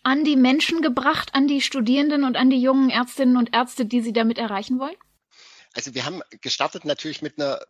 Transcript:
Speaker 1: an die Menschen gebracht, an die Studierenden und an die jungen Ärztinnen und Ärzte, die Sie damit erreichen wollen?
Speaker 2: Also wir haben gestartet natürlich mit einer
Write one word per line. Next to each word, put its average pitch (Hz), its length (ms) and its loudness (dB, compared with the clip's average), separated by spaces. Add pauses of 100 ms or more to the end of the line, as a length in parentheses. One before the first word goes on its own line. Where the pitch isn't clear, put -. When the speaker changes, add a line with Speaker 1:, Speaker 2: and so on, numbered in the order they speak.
Speaker 1:
an 277 200 0
die 294 120 4
Menschen 269 440 2
gebracht, 277 540 -2
an 269 140 2
die 277 120 0
Studierenden 277 640 0
und 254 140 0
an 254 140 4
die 254 120 2
jungen 262 260 4
Ärztinnen 247 480 2
und 233 160 0
Ärzte, 240 320 -2
die 240 160 0
Sie 226 120 -4
damit 226 260 0
erreichen 220 400 -4
wollen? 285 160 -8 (800)
Speaker 2:
Also 123 220 -10
wir 123 100 -6
haben 165 180 -8 (180)
gestartet - 440 -6
natürlich 151 360 -6
mit 151 200 -10
einer 139 300 -4